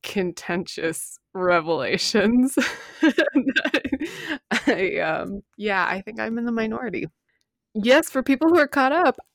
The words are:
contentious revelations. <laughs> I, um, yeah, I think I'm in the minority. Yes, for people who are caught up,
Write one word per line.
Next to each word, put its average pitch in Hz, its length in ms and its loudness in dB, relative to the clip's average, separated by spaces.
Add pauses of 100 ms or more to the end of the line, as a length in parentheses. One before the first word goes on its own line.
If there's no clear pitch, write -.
contentious - 1160 -6 (140)
revelations. 180 1200 2 (460)
<laughs> 320 60 6 (1600)
I, 190 300 0
um, 160 440 -4 (160)
yeah, 196 300 0
I 190 140 -4
think 220 180 -12
I'm 226 180 -4
in 233 80 -4
the 240 60 -2
minority. 220 560 -4 (680)
Yes, 247 360 4
for 262 140 -2
people 277 260 2
who 349 100 6
are 285 80 4
caught 269 240 2
up, 320 260 2 (180)